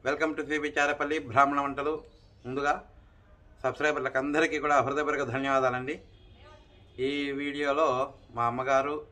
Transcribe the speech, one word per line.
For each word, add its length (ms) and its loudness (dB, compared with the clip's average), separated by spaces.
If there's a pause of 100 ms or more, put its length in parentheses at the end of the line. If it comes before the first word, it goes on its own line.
welcome 340 0
to 80 -6
సీబీ 300 -2
చారపల్లి 400 0
బ్రాహ్మణ 420 2
వంటలు. 440 -4 (420)
ముందుగా 380 -2 (760)
సబ్స్క్రైబర్లకు 560 0
అందరికీ 400 0
కూడా 220 4
హృదయపూర్వక 480 0
ధన్యవాదాలండి. 720 0 (960)
ఈ 340 -2
వీడియోలో 840 0 (200)
మా 120 0
అమ్మగారు 640 0